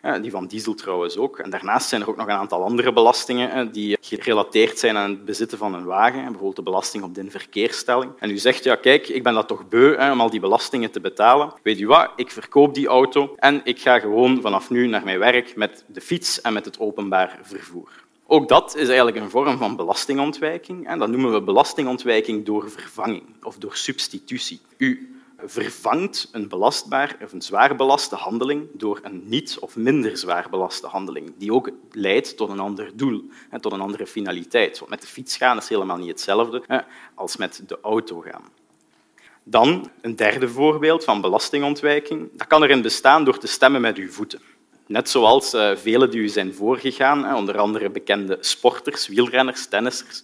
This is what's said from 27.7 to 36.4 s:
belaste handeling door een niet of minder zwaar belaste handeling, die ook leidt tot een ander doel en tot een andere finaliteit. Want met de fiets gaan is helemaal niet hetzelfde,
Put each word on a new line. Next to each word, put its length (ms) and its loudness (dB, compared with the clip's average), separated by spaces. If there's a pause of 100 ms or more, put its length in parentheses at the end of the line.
belaste 400 2
handeling 580 -6
door 300 -6
een 220 -16
niet 340 -6
of 160 -14
minder 420 0
zwaar 320 -4
belaste 380 -6
handeling, 500 -10
die 160 -4
ook 160 0 (220)
leidt 460 -2
tot 120 -4
een 100 -10
ander 340 -8
doel 300 -4 (260)
en 120 -14
tot 100 -4
een 100 -8
andere 260 -8
finaliteit. 720 -2
Want 120 -14
met 100 -12
de 60 -20
fiets 300 -12
gaan 200 2
is 120 -10
helemaal 280 -2
niet 120 -10
hetzelfde, 580 -2